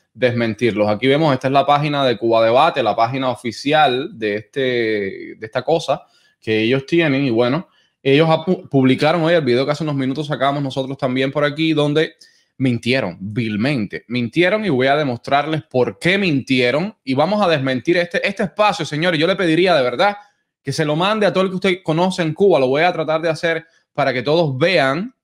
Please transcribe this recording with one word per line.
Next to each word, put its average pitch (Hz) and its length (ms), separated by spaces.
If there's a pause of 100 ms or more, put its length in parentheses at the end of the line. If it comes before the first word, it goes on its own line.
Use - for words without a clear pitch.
(140)
desmentirlos. 113 760
Aquí 107 200
vemos, 147 260
esta 131 140
es 131 40
la 139 140
página 143 400
de 123 100
Cuba 113 300
Debate, 139 380
la 104 120
página 127 360
oficial 139 840
de, 107 220
este, 113 240 (760)
de - 60
esta 113 220
cosa 156 400 (360)
que 110 220
ellos 131 240
tienen 147 400
y, 127 60
bueno, 123 380 (380)
ellos 151 220
ap-, 160 400
publicaron 143 540
hoy 165 100
el 170 80
video 127 240
que 143 60
hace 147 120
unos 151 120
minutos 135 320
sacábamos 139 340
nosotros 135 340
también 131 360
por 147 120
aquí, 156 300
donde 147 400 (420)
mintieron 120 640
vilmente. 107 920
Mintieron 160 540
y 202 60
voy 127 160
a 139 100
demostrarles 147 680
por 120 340
qué 190 220
mintieron. 139 840
Y 131 120
vamos 190 280
a 180 60
desmentir 135 480
este, 175 300
este 202 160
espacio, 190 420
señores. 156 340
Yo 156 60
le 190 100
pediría 175 380
de 143 80
verdad 151 360 (440)
que 139 100
se 156 140
lo 151 100
mande 202 300
a 175 80
todo 190 120
el 196 40
que 180 60
usted 185 280
conoce 180 380
en 156 140
Cuba. 190 240
Lo 135 80
voy 143 160
a 180 100
tratar 156 300
de 170 60
hacer 160 360 (260)
para 135 220
que 123 80
todos 147 340
vean 165 680